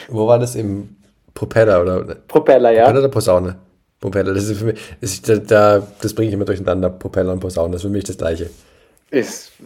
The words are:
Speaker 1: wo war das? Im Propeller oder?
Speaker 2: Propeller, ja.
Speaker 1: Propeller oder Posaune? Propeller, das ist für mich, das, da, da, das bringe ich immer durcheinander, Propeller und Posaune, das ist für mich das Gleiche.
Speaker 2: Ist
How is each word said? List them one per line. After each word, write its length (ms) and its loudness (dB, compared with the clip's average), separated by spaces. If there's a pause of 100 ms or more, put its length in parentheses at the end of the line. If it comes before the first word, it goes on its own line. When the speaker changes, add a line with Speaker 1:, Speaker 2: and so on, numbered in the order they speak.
Speaker 1:
wo 180 -2
war 140 4
das? 160 -6
Im 400 -8 (380)
Propeller 480 2
oder? 340 -4 (100)
Speaker 2:
Propeller, 460 4
ja. 120 6
Speaker 1:
Propeller 200 4
oder 40 2
Posaune? 480 0 (440)
Propeller, 340 -2
das 140 -4
ist 100 -6
für 80 -8
mich, 140 -4 (200)
das, 220 -8
da, 140 2
da, 500 4 (140)
das 140 -6
bringe 140 -2
ich 60 -4
immer 100 -2
durcheinander, 460 -2
Propeller 420 -4
und 80 -6
Posaune, 320 -4
das 100 -6
ist 40 -8
für 60 -4
mich 120 -4
das 140 -12
Gleiche. 320 -6 (600)
Speaker 2:
Ist 420 -6 (120)